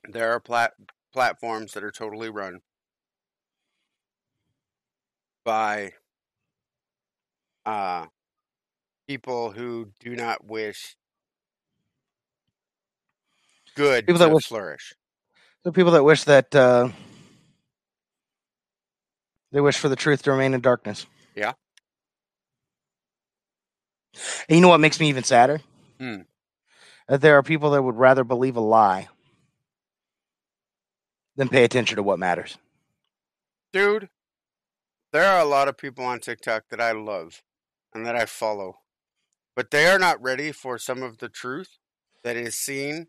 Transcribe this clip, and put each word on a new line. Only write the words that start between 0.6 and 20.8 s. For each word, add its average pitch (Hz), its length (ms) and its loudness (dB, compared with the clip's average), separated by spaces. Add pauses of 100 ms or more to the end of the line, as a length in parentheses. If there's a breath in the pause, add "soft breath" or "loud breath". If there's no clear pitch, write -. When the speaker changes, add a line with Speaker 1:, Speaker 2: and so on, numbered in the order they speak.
Speaker 1:
platforms 113 640 -6
that 101 100 -12
are 104 80 -12
totally 110 380 -14
run 95 320 -14 (2750)
by, 104 480 -4 (1700)
uh, 95 400 -6 (1040)
people 120 420 -8
who 117 380 -12 (100)
do 120 160 -14
not 117 300 -6
wish 107 500 -12 (2750)
good 135 300 2
Speaker 2:
People 175 140 2
that 165 100 8
Speaker 1:
to 156 60 4
Speaker 2:
wish 147 120 0
Speaker 1:
flourish. 92 460 -14 (720)
Speaker 2:
the 175 100 -6
people 175 180 4
that 151 120 6
wish 147 200 4
that, 139 320 4
uh, 123 320 6 (2750 soft breath)
they 143 80 0
wish 143 180 2
for 151 120 -2
the 131 80 -2
truth 147 260 0
to 143 80 0
remain 135 220 0
in 127 80 -2
darkness. 120 440 -2 (300)